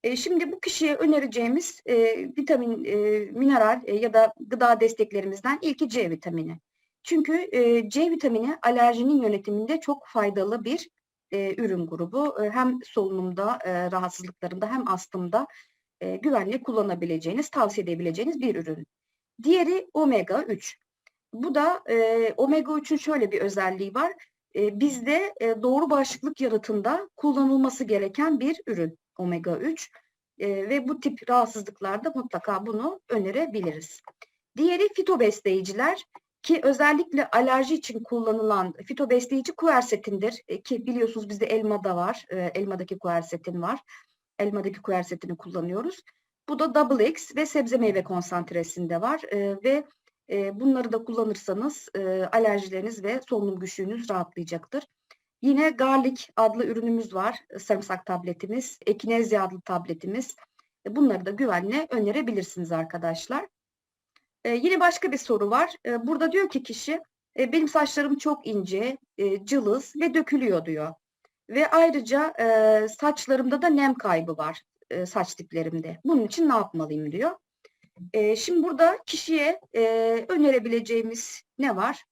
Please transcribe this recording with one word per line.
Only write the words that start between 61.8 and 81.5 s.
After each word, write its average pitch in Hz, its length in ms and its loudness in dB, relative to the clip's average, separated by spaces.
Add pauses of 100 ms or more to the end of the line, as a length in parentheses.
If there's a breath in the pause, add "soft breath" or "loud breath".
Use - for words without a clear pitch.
önerebilirsiniz 208 840 -2
arkadaşlar. 170 760 -6 (1000)
E, 240 100 2
yine 330 240 2
başka 339 320 4
bir 269 60 -2
soru 208 320 0
var. 302 260 2 (100)
E, 240 220 -4
burada 320 240 0
diyor 381 180 2
ki 247 140 -4
kişi, 285 380 -6 (380)
e, 247 120 0
"Benim 311 160 2
saçlarım 285 500 0
çok 285 300 -2
ince, 208 500 -4 (200)
e, 196 280 -2
cılız 247 560 0
ve 302 120 0
dökülüyor." 247 520 0
diyor. 156 280 -6 (560)
"Ve 277 220 2
ayrıca, 302 680 4
e, 220 480 6
saçlarımda 269 760 0
da 349 60 2
nem 277 260 4
kaybı 170 440 -2
var, 160 240 -6 (280)
e, 180 160 -4
saç - 340 -4
diplerimde. 165 640 -6
Bunun 269 200 4
için 311 240 2
ne 254 40 4
yapmalıyım?" 156 580 -2
diyor. 247 200 -2 (800 soft breath)
E, 214 220 2
şimdi 330 280 2
burada 330 420 4
kişiye, 320 540 0 (160)
e, 226 60 2 (480)
önerebileceğimiz 233 1120 0 (160)